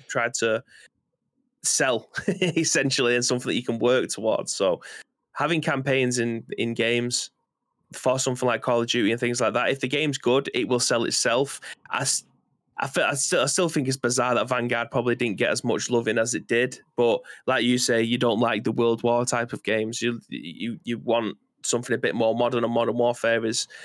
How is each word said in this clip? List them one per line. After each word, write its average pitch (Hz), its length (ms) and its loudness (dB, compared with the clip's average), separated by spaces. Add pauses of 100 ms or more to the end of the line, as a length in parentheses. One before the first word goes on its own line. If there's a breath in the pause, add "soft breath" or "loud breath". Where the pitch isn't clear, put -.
(100)
try 120 180 -2 (120)
to 113 220 0 (1000 loud breath)
sell, 127 560 0
<laughs> - 100 -6
essentially, 156 840 2
and 123 100 0
something 123 240 0
that 87 80 0
you 117 80 -2
can 117 140 -2
work 123 320 2
towards. - 420 -2
So 92 300 0 (500 loud breath)
having 156 300 0
campaigns 131 560 0
in, 117 260 -2 (140)
in 117 160 -2
games 120 560 0 (640)
for 131 260 0
something 127 280 -2
like 113 140 2
Call 117 220 2
of 120 60 -2
Duty 110 220 2
and 113 80 0
things 120 220 -2
like 110 140 2
that, 120 160 2
if 135 100 -2
the 131 80 -2
game's 143 300 0
good, 131 360 2
it 113 140 -2
will 123 120 2
sell 117 240 2
itself. 127 560 0 (300 loud breath)
I 127 120 -2
s-, - 220 -2 (560)
I 139 60 -2
fe-, 151 160 0
I 120 120 0
still, 139 280 0
I 131 40 2
still 170 220 0
think 143 200 0
it's 131 80 -2
bizarre 123 400 0
that 113 120 0
Vanguard 120 420 -2
probably 120 260 0
didn't 113 200 -2
get 113 140 2
as 120 140 -2
much 110 260 0
love 117 160 2
in 110 120 0
as 117 160 0
it 85 120 -6
did. 120 320 0 (180)
But 120 240 4 (260 loud breath)
like 127 180 2
you 123 140 4
say, 117 240 2
you 117 160 0
don't 117 220 2
like 117 240 2
the 113 80 0
World 117 300 2
War 120 220 2
type 120 280 -2
of - 120 -10
games. 110 360 -2
You, 120 280 -2
you, 104 560 -8
you 117 140 -4
want 113 380 -2 (260)
something 120 320 -2
a 107 40 -2
bit 98 160 -2
more 113 220 2
modern, 120 260 2
and 117 100 0
Modern 117 240 0
Warfare 117 480 2
is 113 220 -2 (180 loud breath)